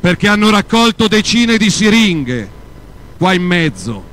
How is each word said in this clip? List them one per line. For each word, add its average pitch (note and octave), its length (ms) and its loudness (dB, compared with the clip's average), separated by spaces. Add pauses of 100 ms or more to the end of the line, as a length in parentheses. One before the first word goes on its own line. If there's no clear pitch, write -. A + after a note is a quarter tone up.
perché F3+ 260 0
hanno G#3 240 2
raccolto A3+ 560 0
decine A3 500 0
di G#3+ 140 2
siringhe E3 800 0 (680)
qua F#3 160 0
in F3+ 120 0
mezzo. D3+ 580 -4 (100)